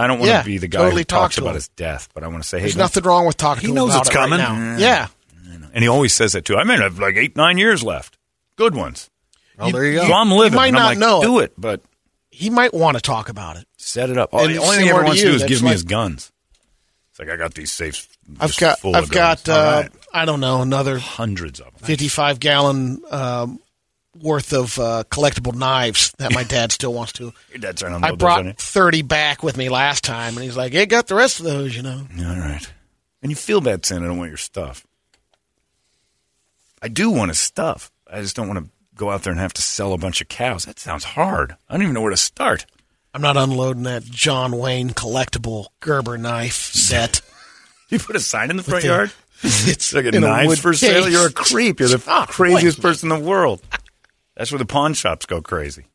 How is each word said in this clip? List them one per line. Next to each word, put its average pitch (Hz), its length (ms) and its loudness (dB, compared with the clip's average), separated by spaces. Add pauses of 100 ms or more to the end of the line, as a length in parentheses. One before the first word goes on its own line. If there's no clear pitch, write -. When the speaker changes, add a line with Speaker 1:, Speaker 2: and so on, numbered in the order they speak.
Speaker 1:
I 120 60 2
don't 127 120 0
wanna 202 120 4
Speaker 2:
Yeah, 170 120 4
Speaker 1:
be 104 140 -4
the 90 100 -4
guy - 120 -2
Speaker 2:
totally 175 220 4
Speaker 1:
who 156 40 -2
talks 180 300 0
Speaker 2:
talk - 40 -2
to - 20 -4
Speaker 1:
about 107 100 -4
Speaker 2:
him. 80 40 -4
Speaker 1:
his 73 140 -8
death, 78 440 -8
but 78 100 -12
I 82 40 -10
wanna 82 160 -10
say, 90 160 -6
"Hey, 90 40 -4
Speaker 2:
There's - 140 -2
Speaker 1:
man." 190 60 2
Speaker 2:
nothing 180 200 0
wrong 175 220 4
with 160 120 0
talking 147 240 0
Speaker 3:
He 214 60 -2
Speaker 2:
to 233 40 0
him 240 40 0
Speaker 3:
knows 254 160 2
Speaker 2:
about 135 160 4
Speaker 3:
it's - 20 2
Speaker 2:
it - 80 0
right 135 120 2
Speaker 3:
coming. 170 100 2
Speaker 2:
now. 113 380 -4
Speaker 1:
Yeah. 196 300 4 (360)
Speaker 2:
Yeah. 90 100 -20
Speaker 1:
I 85 40 -18
know. 78 160 -20
And 113 100 2
he 120 60 6
always 127 240 4
says 107 200 2
that, 87 120 -4
too. 101 120 2
"I 143 60 4
may 233 140 4
have, 98 220 0
like, 196 180 0
eight, 143 180 0
nine 165 220 4
years 196 260 2
left. 85 340 -8 (400)
Good 220 180 4
ones." 73 340 -8 (500)
Speaker 3:
Oh, 107 120 -2
there 127 140 0
you 147 140 2
go. 175 80 2
Speaker 1:
So 165 60 6
I'm 214 160 4
Speaker 2:
You 185 80 6
Speaker 1:
living. 220 200 6
Speaker 2:
might 262 100 6
Speaker 1:
And 254 100 4
I'm 240 60 6
Speaker 2:
not 220 60 4
Speaker 1:
like, 196 80 0
Speaker 2:
know 208 240 4
Speaker 1:
"Do 233 180 4
Speaker 2:
it. 135 60 2
Speaker 1:
it," - 120 -12
but 101 240 -4 (500)
Speaker 2:
He 175 180 -6
might 240 240 2
wanna 160 260 2
talk 113 300 -4
about 95 280 -12
it. 92 80 -20 (120)
Speaker 1:
set 123 320 -4
it 127 80 -2
up. 117 160 0
Speaker 2:
And 160 200 4
Speaker 1:
The - 40 -2
only 185 200 4
thing 190 80 4
he 175 40 6
ever 180 100 6
Speaker 2:
similar - 20 -
to 165 40 4
Speaker 1:
wants 156 160 4
to 208 40 4
Speaker 2:
you, 151 60 6
Speaker 1:
do 143 40 6
is 117 60 2
Speaker 2:
that's - 120 0
Speaker 1:
give 120 80 2
me 123 80 4
Speaker 2:
like 113 40 4
Speaker 1:
his 87 100 0
guns. 92 480 -4 (800)
It's - 80 -20
like, 78 100 -12
"I 85 80 -6
got 82 160 -4
these 78 180 -10
safes - 360 -8 (340)
Speaker 2:
I've 156 80 0
Speaker 1:
just - 100 -4
Speaker 2:
got, 165 200 4
Speaker 1:
full 190 160 0
Speaker 2:
I've 170 80 4
Speaker 1:
of 151 80 -6
guns." 170 320 2
Speaker 2:
got, 156 60 -6
uh, 156 100 4 (160)
Speaker 3:
All 151 80 2
right. - 80 -10 (220)
Speaker 2:
I 165 120 0
don't 147 160 0
know, 127 200 0
another 135 380 0
Speaker 1:
Hundreds 95 640 -6
of - 60 -20
'em. - 60 -20 (100)
Speaker 2:
fifty-five 143 580 0
gallon, 139 600 0 (100)
um, 123 480 -6 (600)
worth 151 320 -2
of, 127 260 -2
uh, 117 300 -2
collectible 127 460 0
knives 127 640 0
that 127 160 -2
my 127 100 -2
dad 117 280 -2
still 123 220 -4
wants 117 200 -8
to. 120 280 -14
Speaker 1:
<laughs> - 80 -20
Your 123 100 -18
dad's 95 220 -10
trying 90 100 -8
to 87 40 -6
Speaker 2:
I 110 140 0
Speaker 1:
unload - 20 -2
those 175 140 -6
Speaker 2:
brought 175 140 4
Speaker 1:
on 92 80 -4
you. 98 60 -10
Speaker 2:
thirty 170 480 2
back 151 420 0
with 135 140 -2
me 131 120 -4
last 135 340 0
time, 117 320 -6
and 120 80 -8
he's 127 140 -8
like, 127 160 -4
"It 196 160 2
got 233 180 2
the 190 80 -2
rest 247 240 2
of 170 60 -10
those, 139 300 -4
you 123 80 -10
know." 131 180 -10 (180)
Speaker 1:
All 87 40 -4 (140)
right. 73 280 -8 (560)
And 139 100 -6
you 151 40 -4
feel 208 260 0
bad 107 240 -2
saying, 87 180 -4
"I 85 40 -4
don't 87 100 -4
want 87 120 -8
your 73 80 -14
stuff." - 480 -12 (2000)
I 117 60 -12
do 170 220 0
want 113 200 0
his 78 100 -2
stuff. - 520 -4 (200)
I 101 100 -10
just 98 140 -8
don't 110 120 -6
wanna 92 180 -6 (300)
go 104 140 -6
out 98 140 -4
there 95 80 -4
and 87 80 -2
have 92 140 -4
to - 80 -6
sell 98 320 -4
a 90 40 -2
bunch 90 240 -4
of - 60 -10
cows. 120 380 -6
That - 140 -20
sounds 76 240 -10
hard. 156 520 -2 (120)
I - 60 -12
don't 175 100 0
even 160 100 0
know 113 80 -2
where 107 100 0
to 92 60 -2
start. - 480 -2 (480)
Speaker 2:
I'm 139 80 -8
not 143 160 2
unloading 131 460 0
that 123 200 -6
John 127 540 -2
Wayne 127 340 -2
collectible 117 760 -6 (120)
Gerber 123 380 -4
knife 117 360 -6 (200)
set. - 520 0
Speaker 1:
<laughs> - 60 -20 (560)
You - 120 0
put - 160 -8
a 196 40 0
sign 113 300 -2
in 180 80 -4
the 185 60 -8
front 180 140 -2
Speaker 2:
With 175 60 -2
the 143 60 0
Speaker 1:
yard? 202 220 0 (160)
Speaker 2:
<laughs> - 160 -20
it's - 500 0
Speaker 1:
Like 135 120 0
a - 20 0
Speaker 2:
in 110 80 0
a 107 60 6
Speaker 1:
knife 110 260 4
Speaker 2:
wood 160 120 4
Speaker 1:
for 170 140 2
sale? 185 300 4
Speaker 2:
case. 185 100 2
Speaker 1:
You're 170 140 6
a 139 40 2
creep. 123 480 0
You're 127 100 4
the 123 100 4
Speaker 2:
John 165 260 0
Speaker 1:
craziest 175 540 4
Speaker 2:
Wayne. - 20 -10
Speaker 1:
person 165 300 0
in 156 100 0
the 156 80 -4
world. 165 320 2 (760)
That's 120 160 -8
where 143 60 -6
the 127 80 -2
pawn 147 300 0
shops - 320 -4
go 87 120 -4
crazy. 73 560 -8